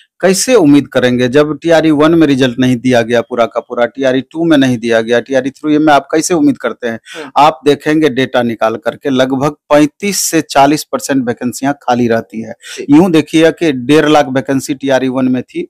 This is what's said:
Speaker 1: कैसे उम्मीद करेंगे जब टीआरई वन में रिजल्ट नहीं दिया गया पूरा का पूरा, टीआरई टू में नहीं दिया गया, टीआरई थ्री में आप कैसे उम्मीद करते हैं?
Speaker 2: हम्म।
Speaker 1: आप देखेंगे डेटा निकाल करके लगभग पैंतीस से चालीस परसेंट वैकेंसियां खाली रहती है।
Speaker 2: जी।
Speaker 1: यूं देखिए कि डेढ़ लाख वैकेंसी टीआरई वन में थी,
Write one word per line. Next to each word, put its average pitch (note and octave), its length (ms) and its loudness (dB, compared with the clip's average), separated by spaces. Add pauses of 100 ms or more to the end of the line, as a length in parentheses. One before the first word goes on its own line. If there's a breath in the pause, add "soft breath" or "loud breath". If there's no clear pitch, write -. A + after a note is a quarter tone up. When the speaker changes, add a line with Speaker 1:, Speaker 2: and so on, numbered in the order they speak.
(220 loud breath)
Speaker 1:
कैसे F#3+ 340 0
उम्मीद C#3+ 320 4
करेंगे B2 400 0
जब D3 320 0
टीआरई D#3+ 320 2
वन D3+ 200 2
में E3 160 4
रिजल्ट C3 320 0
नहीं B2+ 160 2
दिया A#2+ 260 0
गया A#2 200 -2
पूरा A#2 240 -2
का A2+ 140 -6
पूरा, A#2+ 260 -4
टीआरई C3 360 -2
टू D#3+ 240 -8
में E3 120 2
नहीं B2+ 200 0
दिया A2+ 240 0
गया, A#2+ 180 -2
टीआरई C3 300 -4
थ्री D3+ 280 -2
में D3+ 160 2
आप C#3 180 0
कैसे D#3+ 220 -2
उम्मीद D3 240 0
करते A#2 300 -8
हैं? A2+ 120 -8 (180 loud breath)
Speaker 2:
हम्म। C#3+ 200 -14
Speaker 1:
आप D#3 280 2
देखेंगे D3+ 440 0
डेटा B2+ 340 -2
निकाल A2+ 320 -2
करके A#2 340 -6
लगभग C3+ 420 0
पैंतीस D3+ 680 -2
से - 240 -2
चालीस C#3+ 420 0
परसेंट C3 440 -4
वैकेंसियां B2 460 -6
खाली B2 340 -2
रहती A2+ 340 -4
है। A2 100 -14
Speaker 2:
जी। - 460 0
Speaker 1:
यूं F#3 140 4
देखिए D#3+ 400 2
कि D#3+ 200 -2
डेढ़ C#3+ 380 0
लाख D3 200 4
वैकेंसी C3+ 440 -4
टीआरई C3 340 -2
वन C3 180 -4
में B2+ 180 -2
थी, E3 260 -10